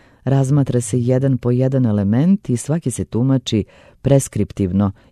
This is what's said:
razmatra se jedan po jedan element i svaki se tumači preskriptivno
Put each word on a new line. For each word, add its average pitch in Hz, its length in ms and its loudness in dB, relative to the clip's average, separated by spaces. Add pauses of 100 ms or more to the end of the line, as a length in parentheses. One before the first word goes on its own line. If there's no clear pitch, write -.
(240)
razmatra 131 580 0
se 123 200 -2
jedan 127 360 0
po 123 140 -2
jedan 127 340 0
element 113 640 0
i 123 80 0
svaki 143 340 -4
se 95 140 -6
tumači 123 580 -2 (380)
preskriptivno 101 920 0 (200)